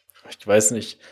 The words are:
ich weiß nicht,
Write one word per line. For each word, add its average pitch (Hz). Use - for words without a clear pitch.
ich -
weiß 107
nicht, 110